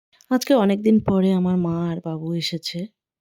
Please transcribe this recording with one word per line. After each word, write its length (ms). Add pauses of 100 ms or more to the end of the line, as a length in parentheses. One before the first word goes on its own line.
(300)
আজকে 220 (120)
অনেক 220
দিন 100 (120)
পরে 200 (120)
আমার 160 (100)
মা 100 (140)
আর 80 (100)
বাবু 200 (140)
এসেছে। 380 (400)